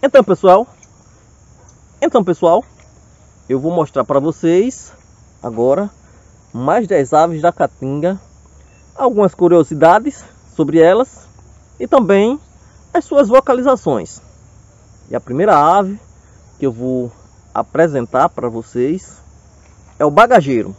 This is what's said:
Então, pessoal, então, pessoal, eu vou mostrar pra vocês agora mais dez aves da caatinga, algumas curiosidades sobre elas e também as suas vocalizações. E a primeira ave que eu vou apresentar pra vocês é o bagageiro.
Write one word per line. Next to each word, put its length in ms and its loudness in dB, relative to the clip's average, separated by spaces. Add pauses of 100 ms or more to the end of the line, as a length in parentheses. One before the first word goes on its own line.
Então, 160 4
pessoal, 440 2 (1300)
então, 240 0
pessoal, 400 0 (880)
eu 100 -2
vou 140 -4
mostrar 320 -4
pra 160 -2
vocês 720 -4 (500)
agora 460 -2 (640)
mais 340 -2
dez 280 -2
aves 260 0
da 100 0
caatinga, 720 -6 (720)
algumas 400 0
curiosidades 880 2 (320)
sobre 240 0
elas 480 2 (540)
e 80 -10
também 500 2 (540)
as 140 -2
suas 220 2
vocalizações. 920 0 (880)
E 60 -8
a 40 -6
primeira 360 0
ave 420 0 (600)
que 80 -6
eu 40 -2
vou 400 -8 (440)
apresentar 720 -2
pra 220 -6
vocês 720 -8 (760)
é 60 0
o 60 2
bagageiro. 680 0